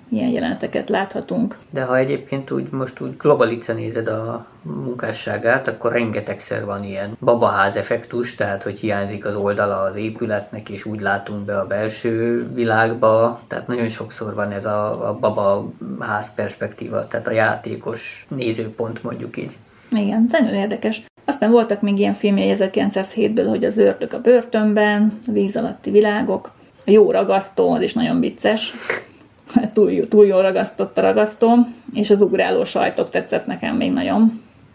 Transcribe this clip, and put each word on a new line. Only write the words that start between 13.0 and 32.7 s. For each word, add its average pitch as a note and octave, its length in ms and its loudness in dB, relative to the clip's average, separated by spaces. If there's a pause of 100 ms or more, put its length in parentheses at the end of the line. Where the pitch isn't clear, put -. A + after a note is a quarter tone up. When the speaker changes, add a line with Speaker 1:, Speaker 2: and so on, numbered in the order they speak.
Speaker 2:
Tehát - 200 -8
nagyon A#2+ 220 -2
sokszor A2 440 -10
van G#2 180 -4
ez G2+ 140 -6
a, G#2+ 440 -2
a G#2+ 40 -4
babaház G#2+ 1200 -2
perspektíva, - 760 -6
tehát A2+ 200 -6
a - 40 -2
játékos - 920 -4 (100)
nézőpont, A2+ 680 -6
mondjuk A#2+ 340 -10
így. - 200 -10 (340)
Speaker 1:
Igen, G#3+ 400 2
nagyon B3 220 2
érdekes. G#3 480 -2 (240)
Aztán A3+ 260 2
voltak A3+ 300 4
még G3+ 180 0
ilyen G3+ 140 2
filmjei G3 360 2
ezerkilencszázhétből, G3+ 1000 0
hogy A3 180 0
Az G#3 120 0
ördög G3+ 360 2
a - 80 -8
börtönben, G#3+ 1080 4
A A#3+ 40 -4
víz G3 240 0
alatti - 360 -4
világok, G#3 600 2 (340)
A - 60 4
jó G3+ 200 8
ragasztó, F#3+ 640 2
az F2 80 0
is F2+ 120 -2
nagyon E2+ 260 0
vicces. - 540 -2 (1000)
Túl G3 180 4
jó, F3+ 120 0
túl G#3 220 6
jól F#3+ 160 4
ragasztott F#3+ 560 -2
a - 40 2
ragasztó, G#3+ 640 4 (260)
és G#3 160 -2
Az G#3 120 6
ugráló F#3 420 2
sajtok - 460 -2